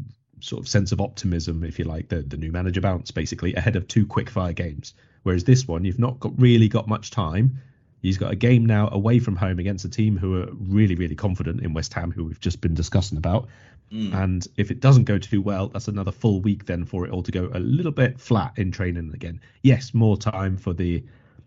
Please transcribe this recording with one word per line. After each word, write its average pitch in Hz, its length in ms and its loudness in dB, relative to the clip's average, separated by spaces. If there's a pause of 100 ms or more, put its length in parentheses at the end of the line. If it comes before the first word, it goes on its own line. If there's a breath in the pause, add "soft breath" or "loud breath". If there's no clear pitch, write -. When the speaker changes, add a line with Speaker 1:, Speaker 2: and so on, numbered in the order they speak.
(400)
Speaker 1:
sort - 220 -10
of - 60 -14
sense 98 240 2
of 92 80 -2
optimism, 82 640 -4
if 82 160 -8
you 82 40 -2
like, 80 240 -8
the, 82 140 -4
the 71 140 -10
new 80 160 -6
manager 92 280 -2
bounce, 92 300 -2
basically, - 440 -6
ahead 90 200 0
of 92 140 -4
two 104 180 2
quick - 240 -4
fire 90 220 -2
games. 82 420 -8 (300 soft breath)
Whereas 90 180 2
this 127 240 4
one, 85 180 -4
you've 95 140 -2
not 123 220 0
got, 127 200 -2
really 117 280 8
got 107 180 -2
much - 240 -4
time. 101 480 0 (420 loud breath)
He's 95 180 0
got - 140 -4
a - 40 -4
game 120 280 4
now 107 240 4
away 110 300 2
from 117 160 0
home 92 240 -2
against 95 260 -4
a - 40 -6
team 107 280 2
who 92 240 -2
are - 120 -6
really, 98 420 4
really 85 220 -4
confident 90 440 -2
in 82 140 -4
West 80 200 -4
Ham, 87 180 -4
who 85 120 -6
we've 80 160 -10
just - 200 -4
been 82 120 0
discussing 82 460 0
about. 85 300 0 (440 loud breath)
Speaker 2:
Mm. 104 220 -6
Speaker 1:
And 92 320 0 (100)
if 101 140 0
it - 100 -6
doesn't 135 240 8
go 101 140 2
too 98 240 -2
well, 98 260 -2
that's - 200 -8
another 98 240 -4
full 101 280 2
week 101 260 -2
then 87 180 -4
for 90 200 -4
it - 60 -8
all 90 140 -4
to - 80 -8
go 90 200 -4
a 87 60 -4
little 143 340 0
bit 131 280 0
flat 101 360 0
in 92 140 -2
training 87 420 -4
again. 85 280 -12 (220 soft breath)
Yes, - 300 4
more 110 240 4
time 95 400 -2
for 95 160 -4
the, 87 320 -2 (420 soft breath)